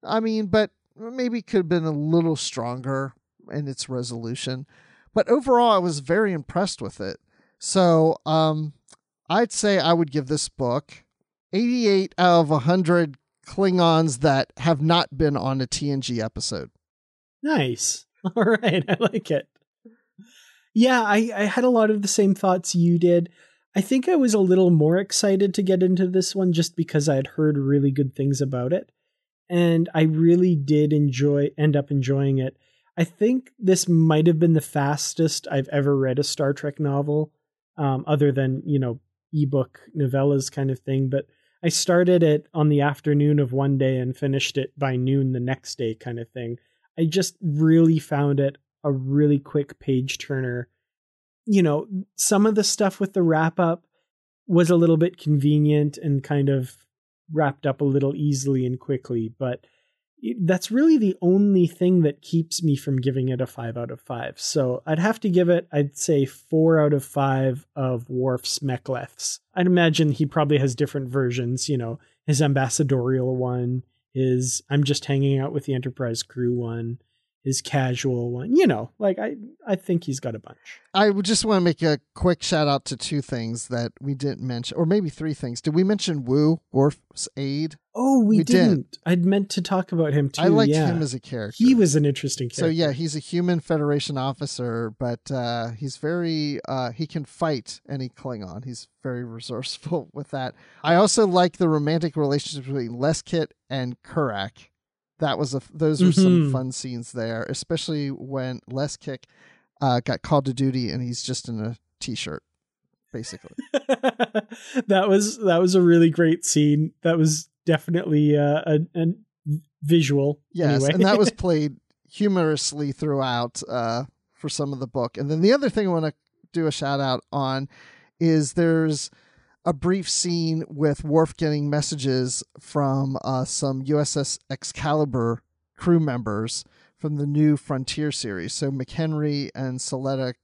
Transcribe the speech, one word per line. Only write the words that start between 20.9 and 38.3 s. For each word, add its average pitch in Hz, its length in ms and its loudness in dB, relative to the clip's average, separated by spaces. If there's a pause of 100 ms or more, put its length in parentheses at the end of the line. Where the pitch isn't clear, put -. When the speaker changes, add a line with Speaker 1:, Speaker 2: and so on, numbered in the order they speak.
Speaker 2:
I, 214 320 2
I 202 100 -2
had 208 180 -2
a 254 60 4
lot 220 220 4
of 208 100 0
the 202 60 -4
same 196 280 2
thoughts 185 400 0
you 170 220 4
did. 175 320 4 (460)
I 196 60 0
think 254 260 0
I 359 80 2
was 254 180 2
a 214 60 2
little 185 300 4
more 160 280 4
excited 196 580 0
to 208 80 0
get 185 200 2
into 185 240 2
this 180 280 -2
one 185 180 2
just 165 220 0
because 156 320 -2
I 147 80 2
had 135 120 -2
heard 151 300 0
really 139 340 2
good 135 240 -2
things 139 260 0
about 131 320 -2
it. - 180 -4 (580)
And 170 440 2
I 160 100 4
really 170 520 4
did 147 380 2
enjoy, 143 640 2
end 151 180 2
up 143 160 -2
enjoying 139 480 0
it. 131 180 -6 (400)
I 170 60 0
think 233 540 -2
this 185 300 0
might 160 400 4
have 165 120 2
been 170 140 4
the 156 80 2
fastest 147 880 -4
I've 139 180 -2
ever 143 280 0
read 131 220 0
a 147 40 0
Star 143 300 -2
Trek 143 260 -8
novel, 147 520 -2 (460)
um, 135 300 -2
other 147 240 4